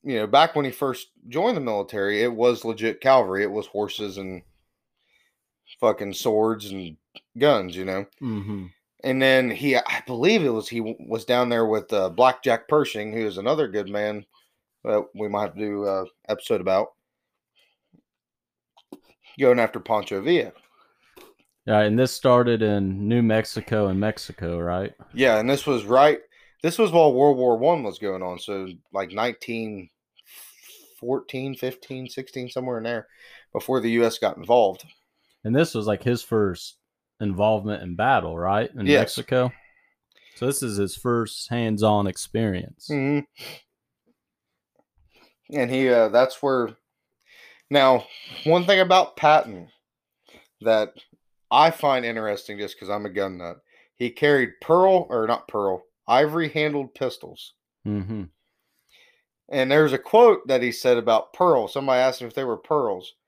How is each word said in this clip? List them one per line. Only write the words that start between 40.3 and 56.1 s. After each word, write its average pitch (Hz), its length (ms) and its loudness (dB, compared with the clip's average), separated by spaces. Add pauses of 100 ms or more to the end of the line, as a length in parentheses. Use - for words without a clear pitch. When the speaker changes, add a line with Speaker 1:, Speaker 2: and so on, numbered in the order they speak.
Speaker 2:
So 123 120 -4
this 139 160 -4
is 107 140 -4
his 101 180 -4
first 117 540 -4
hands-on 107 580 2
experience. - 840 -6
Speaker 1:
Mm-hmm. 143 280 0 (2250)
And 127 180 0
he, 131 180 2
uh, 117 200 6
that's 123 320 4
where, 127 280 0 (1000)
now, 135 360 4 (380)
one 175 220 2
thing 190 140 4
about 185 380 4
Patton 117 520 2 (920)
that 107 320 0 (560)
I 151 220 6
find 135 340 -2
interesting, 107 540 -6
just 101 200 -10
'cause 98 100 -14
I'm 104 160 -4
a 101 40 -8
gun 95 300 -6
nut, 85 180 -12 (380)
he 120 140 -4
carried 143 520 0
pearl, 180 480 4
or 113 180 -2
not 117 200 -2
pearl, 98 360 -2 (240)
ivory-handled 151 880 0